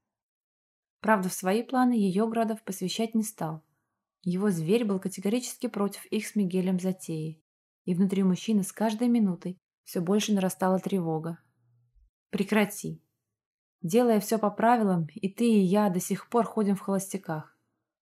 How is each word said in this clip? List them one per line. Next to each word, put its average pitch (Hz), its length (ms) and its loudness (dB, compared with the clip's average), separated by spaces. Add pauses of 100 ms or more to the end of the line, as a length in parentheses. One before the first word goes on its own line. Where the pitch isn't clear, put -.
(1000)
Правда, 202 280 2
в 180 60 -6
свои 196 280 -2
планы 254 300 2
её 202 360 2
Градов 226 360 -2
посвящать 196 500 -4
не 220 80 2
стал. 160 400 -8 (600)
Его 185 280 0
зверь 185 360 2
был 196 120 0
категорически 202 680 -4
против 202 400 -4
их 214 200 -4
с - 80 -10
Мигелем 185 460 0
затеи, 165 640 -6 (400)
и 180 100 -2
внутри 190 280 2
мужчины 190 400 2
с 190 100 -6
каждой 220 360 0
минутой 190 520 0 (220)
всё - 180 -6
больше 208 320 2
нарастала 190 460 2
тревога. 165 640 -2 (880)
«Прекрати. 196 720 -2 (800)
Делая 220 340 4
всё 214 200 0
по 214 120 0
правилам, 202 640 2
и - 140 -4
ты, 233 160 -2
и 220 160 6
я 202 300 4
до 175 100 0
сих - 300 -6
пор 233 160 2
ходим 202 280 0
в 185 60 -2
холостяках», 185 720 -6 (480)